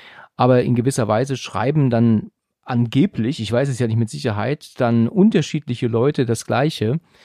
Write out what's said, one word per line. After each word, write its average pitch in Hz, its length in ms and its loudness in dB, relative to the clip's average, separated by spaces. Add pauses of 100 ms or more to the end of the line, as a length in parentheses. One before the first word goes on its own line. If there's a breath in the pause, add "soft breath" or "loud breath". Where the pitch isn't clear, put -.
(360 loud breath)
Aber 127 260 4
in 123 140 0
gewisser 120 320 0
Weise 123 300 0
schreiben 135 520 -2
dann 117 420 2 (320)
angeblich, 120 760 -2
ich 104 120 -6
weiß 131 180 0
es 120 100 -6
ja 123 80 0
nicht 110 100 -2
mit 113 120 0
Sicherheit, 127 720 -6
dann 117 280 2
unterschiedliche 165 800 0
Leute 120 380 0
das 117 200 -2
Gleiche. 127 540 -2 (260 soft breath)